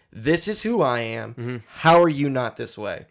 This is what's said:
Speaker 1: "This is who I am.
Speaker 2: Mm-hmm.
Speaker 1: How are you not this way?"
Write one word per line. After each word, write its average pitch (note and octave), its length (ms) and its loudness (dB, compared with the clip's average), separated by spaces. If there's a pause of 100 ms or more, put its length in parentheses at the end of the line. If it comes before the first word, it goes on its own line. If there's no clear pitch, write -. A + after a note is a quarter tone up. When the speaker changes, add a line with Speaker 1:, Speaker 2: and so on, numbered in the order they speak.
(120)
Speaker 1:
"This D3+ 360 -2
is G#3 140 -4
who A3 200 0
I B2 180 0
am. A2+ 340 -8
Speaker 2:
Mm-hmm. B2 220 -8 (120)
Speaker 1:
How E3+ 340 6
are E3+ 60 6
you C#3+ 200 0
not B2+ 280 -2
this A2+ 200 -10
way?" G2+ 340 -8